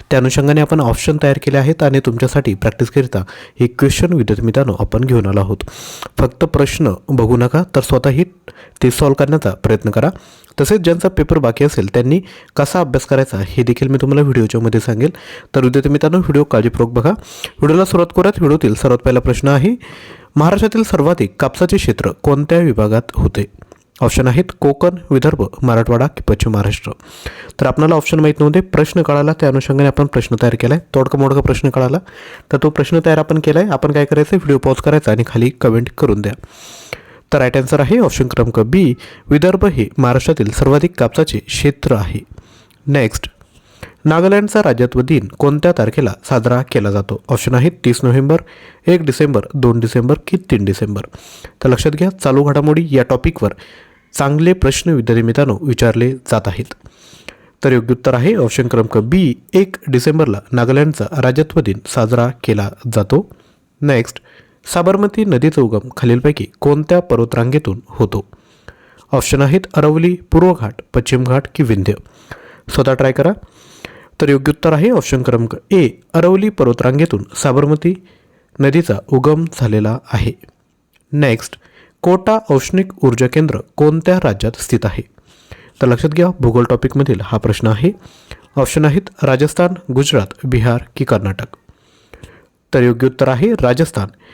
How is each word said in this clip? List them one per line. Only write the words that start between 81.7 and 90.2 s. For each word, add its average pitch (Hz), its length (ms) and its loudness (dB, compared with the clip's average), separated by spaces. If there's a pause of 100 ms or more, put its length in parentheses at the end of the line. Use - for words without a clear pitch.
कोटा 185 360 2 (120)
औष्णिक 185 540 -2
ऊर्जा 127 220 2
केंद्र 156 320 -2 (180)
कोणत्या 165 480 2
राज्यात 113 360 -2
स्थित - 260 -2
आहे? 104 160 -6 (800)
तर 131 40 2
लक्षात 123 240 0
घ्या, 175 200 2 (100)
भूगोल 120 240 2
टॉपिकमधील 127 580 -2
हा 107 160 -4
प्रश्न 110 280 -2
आहे. 110 260 0 (640)
ऑप्शन 147 280 0
आहेत 160 260 0 (120)
राजस्थान, 151 520 0 (180)
गुजरात, 127 420 -2 (100)